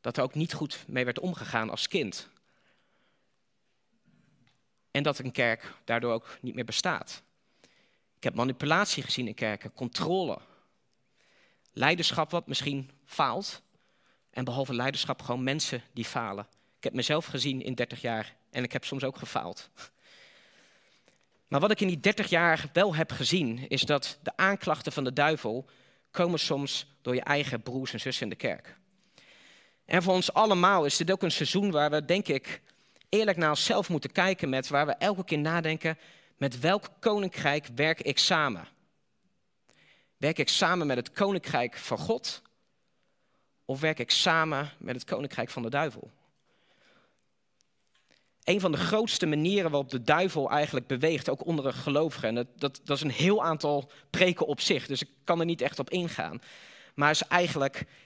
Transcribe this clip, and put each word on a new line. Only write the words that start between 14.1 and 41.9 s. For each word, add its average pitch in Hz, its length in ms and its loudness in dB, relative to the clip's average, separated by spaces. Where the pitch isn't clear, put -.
En 123 140 -6
behalve 127 300 -4
leiderschap 127 480 -2
gewoon 127 220 -4
mensen 131 400 -2
die 117 120 -6
falen. 104 420 -6
Ik - 60 -12
heb - 100 -4
mezelf 151 320 0
gezien 131 360 -4
in - 120 -6
dertig 123 280 -4
jaar 113 340 -6
en 127 120 -4
ik 120 80 -6
heb - 140 -4
soms 135 180 -6
ook 135 140 -4
gefaald. - 520 -8
Maar 139 120 0
wat 208 120 4
ik 208 100 0
in 202 60 2
die 170 120 0
dertig 214 300 2
jaar 165 440 4
wel 180 220 4
heb 160 160 0
gezien, 127 580 -2
is 135 120 0
dat - 420 -2
de - 140 -8
aanklachten 185 540 0
van 143 120 -4
de 131 100 -2
duivel 135 560 0
komen 180 280 0
soms - 480 -2
door 127 140 -2
je 123 60 0
eigen 135 400 0
broers 127 320 -6
en 113 60 -6
zussen - 240 -4
in 110 60 -2
de 90 60 -6
kerk. - 420 -6
En 175 180 2
voor 185 100 4
ons 180 200 2
allemaal 190 520 6
is 143 120 2
dit 170 140 0
ook 190 120 0
een 165 80 2
seizoen 190 400 0
waar 151 180 4
we, 151 160 0
denk 185 220 2
ik, - 340 -4
eerlijk 202 280 4
naar 160 120 4
onszelf 185 400 2
moeten 151 220 -2
kijken 185 380 2
met 131 180 0
waar 147 180 2
we 143 60 2
elke 190 320 0
keer 156 160 0
nadenken, 160 580 0
met 127 220 -2
welk 180 300 2
koninkrijk 180 760 2
werk 156 260 2
ik 135 160 -2
samen? 135 500 2
Werk 151 200 0
ik 156 120 0
samen 170 380 4
met 131 100 0
het - 140 -4
koninkrijk 170 640 0
van - 200 -4